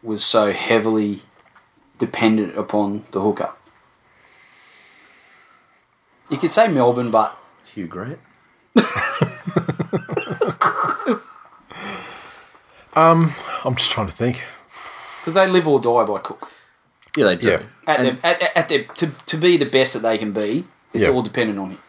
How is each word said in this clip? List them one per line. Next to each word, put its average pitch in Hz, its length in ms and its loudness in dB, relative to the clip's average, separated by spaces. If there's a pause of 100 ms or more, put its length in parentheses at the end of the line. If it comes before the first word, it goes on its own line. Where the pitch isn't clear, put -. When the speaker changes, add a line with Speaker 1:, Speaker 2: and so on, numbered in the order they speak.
Speaker 1:
was 107 220 -2
so 107 280 4
heavily 107 680 0 (760)
dependent 110 600 0
upon 104 540 -2
the 95 80 -2
hooker? 101 320 -2 (2750)
You 151 60 -4
could 156 140 0
say 220 180 4
Melbourne, 123 420 2
but 110 280 0 (360)
Speaker 2:
Hugh 95 120 -10
Grant. 110 320 -12 (580)
<laughs> - 20 8 (4000)
Speaker 3:
Um, 165 380 6 (320)
I'm 127 120 -2
just - 160 -2
trying 107 160 -2
to 85 40 -10
think. 123 320 -4 (800)
Speaker 1:
'Cause 165 100 -6
they 190 120 6
live 180 220 2
or 143 100 6
die 117 260 4
by 101 140 -4
Cook. - 320 -12 (680)
Speaker 2:
Yeah, 131 100 4
they 90 100 4
do. - 140 2
Speaker 3:
Yeah. 87 120 0 (240)
Speaker 1:
At 151 140 2
Speaker 2:
And 127 180 0
Speaker 1:
their, 170 140 2
at, 170 100 -2
at, 170 140 0
at 165 120 0
their, 147 160 0
to, - 220 -4 (200)
to - 100 -4
be 175 200 4
the 147 100 2
best 131 260 2
that 120 80 -4
they 113 180 0
can 107 140 -4
be, 110 320 -2 (280)
it's 113 100 0
Speaker 3:
Yeah. 95 80 4
Speaker 1:
all 127 120 0
dependent 107 360 -4
on 95 140 -8
him. 90 60 -18 (100)